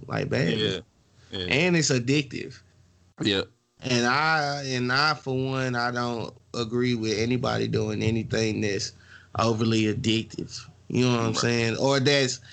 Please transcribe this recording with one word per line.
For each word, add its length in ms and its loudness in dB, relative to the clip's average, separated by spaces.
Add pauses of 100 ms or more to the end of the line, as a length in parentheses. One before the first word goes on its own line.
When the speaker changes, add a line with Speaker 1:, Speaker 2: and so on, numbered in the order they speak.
Speaker 1:
Like, 200 -4
bad. 300 0
Speaker 2:
Yeah. 200 -2 (520)
Yeah. 160 -8
Speaker 1:
And 300 2
it's 160 2
addictive. 680 -2 (640)
Speaker 2:
Yeah. 200 2 (400)
Speaker 1:
And 240 2
I, 600 0
and 260 -2
I, 220 2
for 220 -4
one, 400 -2
I 160 0
don't 420 -4 (180)
agree 440 0
with 200 0
anybody 520 0
doing 340 -2
anything 600 0
that's 280 -2 (480)
overly 440 2 (120)
addictive. 640 -2 (300)
You 160 2
know 80 4
what 80 2
I'm 60 0
Speaker 2:
Right. 100 0
Speaker 1:
saying? 400 2
Or 240 2
that's 400 2 (120)